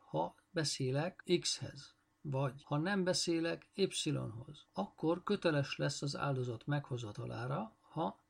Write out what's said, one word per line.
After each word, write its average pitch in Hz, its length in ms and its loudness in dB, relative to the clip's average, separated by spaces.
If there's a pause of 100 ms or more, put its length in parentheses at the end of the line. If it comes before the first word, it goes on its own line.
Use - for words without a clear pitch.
ha 165 260 -2 (160)
beszélek 151 880 0
X-hez, - 540 -6 (260)
vagy 135 440 -2
ha 147 140 0
nem 190 260 2
beszélek 165 680 0
Y-hoz", 135 960 -2
akkor 175 500 0
köteles 160 540 2
lesz 147 260 -2
az 143 140 -2
áldozat 127 500 -2
meghozatalára, 123 1160 -4
ha 175 500 -4